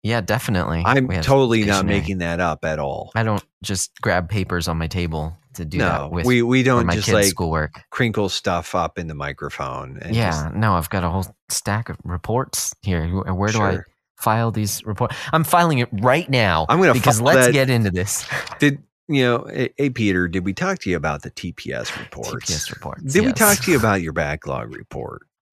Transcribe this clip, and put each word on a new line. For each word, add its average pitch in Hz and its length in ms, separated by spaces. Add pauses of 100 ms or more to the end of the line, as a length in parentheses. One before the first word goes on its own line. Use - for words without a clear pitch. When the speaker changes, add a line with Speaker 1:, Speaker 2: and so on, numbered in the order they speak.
Speaker 1:
Yeah, 113 180
definitely. 90 640
Speaker 2:
I'm 131 220
Speaker 1:
We 90 80
have 82 100
Speaker 2:
totally 123 380
not 101 140
Speaker 1:
stationery. 101 220
Speaker 2:
making 92 200
that 85 220
up 80 240
at 78 120
all. 69 380
Speaker 1:
I 110 80
don't 107 200 (200)
just - 380
grab 87 280
papers 90 380
on 82 100
my 82 100
table 80 480 (180)
to 87 100
do 76 140
Speaker 2:
No, 113 100
Speaker 1:
that 80 240
with, 87 140
Speaker 2:
we, 123 160
we 123 200
Speaker 1:
or - 40
Speaker 2:
don't 123 220
Speaker 1:
my 87 80
Speaker 2:
just, 101 100
Speaker 1:
kids' 113 80
Speaker 2:
like, 101 120
Speaker 1:
schoolwork. 80 680
Speaker 2:
crinkle 110 360
stuff 90 480
up 85 220
in 85 100
the 78 60
microphone 71 880
and 107 140
Speaker 1:
Yeah, 110 160
Speaker 2:
just 80 240
Speaker 1:
no, 104 180
I've 82 160
got 92 160
a 85 40
whole 92 160 (220)
stack 107 420
of 85 140
reports 107 800
here. 85 260
Wh-, 92 300
where 101 140
do 110 100
I 98 140
Speaker 2:
Sure. - 120 (300)
Speaker 1:
file 113 340
these 107 320
reports? 110 320 (160)
I'm 160 140
filing 170 320
it 120 160
right 127 360
now 95 400
Speaker 2:
I'm 151 100
gonna 180 140
Speaker 1:
because 117 260
Speaker 2:
file 123 80
Speaker 1:
let's 135 200
Speaker 2:
that 120 60
Speaker 1:
get 131 160
into 113 220
this. 90 360 (320)
Speaker 2:
Did, 143 220 (260)
you 139 160
know, 123 260
hey, - 280
hey, 139 140
Peter, 95 360
did 87 160
we 95 100
talk 185 260
to - 100
you 87 80
about 76 240
the - 80
T - 240
P - 180
S 60 280
reports? - 320
Speaker 1:
T - 60 (100)
P - 80
S - 160
reports, - 320 (100)
Speaker 2:
Did 190 80
we 269 60
Speaker 1:
yes. 254 100
Speaker 2:
talk 202 260
to 185 80
you 147 60
about 104 240
your 82 120
backlog 71 640
report? - 460 (320)